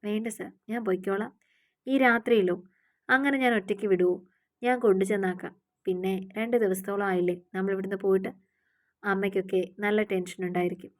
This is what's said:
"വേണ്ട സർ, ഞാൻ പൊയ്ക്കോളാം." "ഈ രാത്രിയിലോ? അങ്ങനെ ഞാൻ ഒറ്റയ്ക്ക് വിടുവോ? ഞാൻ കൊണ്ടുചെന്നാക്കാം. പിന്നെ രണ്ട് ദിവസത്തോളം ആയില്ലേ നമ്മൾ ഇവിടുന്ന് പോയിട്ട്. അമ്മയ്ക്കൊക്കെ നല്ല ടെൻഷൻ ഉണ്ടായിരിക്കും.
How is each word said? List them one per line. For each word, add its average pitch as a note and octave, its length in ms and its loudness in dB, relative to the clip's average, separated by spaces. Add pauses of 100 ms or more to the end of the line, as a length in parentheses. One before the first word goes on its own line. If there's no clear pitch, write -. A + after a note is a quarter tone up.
"വേണ്ട G#3+ 260 -4
സർ, F#3+ 220 -12 (180)
ഞാൻ A#3 160 -6
പൊയ്ക്കോളാം." G3 480 -2 (540)
"ഈ C4+ 120 0
രാത്രിയിലോ? A#3 580 4 (520)
അങ്ങനെ C#4 300 2
ഞാൻ B3 160 4
ഒറ്റയ്ക്ക് G3+ 340 -2
വിടുവോ? F3+ 280 4 (460)
ഞാൻ B3 180 2
കൊണ്ടുചെന്നാക്കാം. F#3+ 720 0 (340)
പിന്നെ F#3+ 280 -2 (180)
രണ്ട് A#3 260 -2
ദിവസത്തോളം G3+ 480 0
ആയില്ലേ F3+ 280 0 (160)
നമ്മൾ F#3+ 220 -2
ഇവിടുന്ന് F#3+ 260 -4
പോയിട്ട്. F#3+ 320 2 (720)
അമ്മയ്ക്കൊക്കെ G3 580 0 (180)
നല്ല G#3 240 0
ടെൻഷൻ F#3+ 420 -4
ഉണ്ടായിരിക്കും. F3+ 560 -4